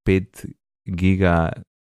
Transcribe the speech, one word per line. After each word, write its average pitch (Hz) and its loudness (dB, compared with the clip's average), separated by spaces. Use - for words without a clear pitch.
pet - -2
giga 90 2